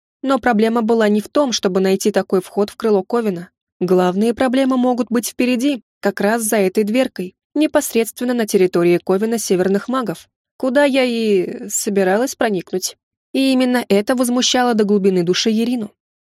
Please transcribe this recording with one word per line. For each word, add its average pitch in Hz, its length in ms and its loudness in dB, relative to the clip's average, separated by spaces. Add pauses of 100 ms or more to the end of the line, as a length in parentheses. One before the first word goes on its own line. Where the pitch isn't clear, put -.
(240)
Но 269 160 0
проблема 226 420 2
была 220 280 2
не 208 120 2
в - 80 -10
том, 285 220 0
чтобы 190 280 -2
найти 190 300 2
такой 196 320 0
вход 202 300 -4
в - 40 -20
крыло 208 280 0
Ковена. 202 460 -4 (300)
Главные 185 540 2
проблемы 262 440 0
могут 247 340 0
быть 240 160 -2
впереди, 254 560 -2 (160)
как 202 220 -4
раз 220 200 0
за 220 160 -2
этой 202 280 0
дверкой, 208 500 -4 (180)
непосредственно 254 800 -2
на 226 140 -2
территории 175 500 2
Ковена 214 400 -2
северных 196 520 0
магов, 240 380 -6 (300)
куда 262 280 2
я 269 180 2
и 220 680 -2
собиралась 202 640 0
проникнуть. 185 640 -4 (340)
И 269 200 2
именно 254 380 0
это 208 260 2
возмущало 247 580 0
до 214 120 2
глубины 190 360 2
души 180 300 0
Ирину. 226 400 -2 (300)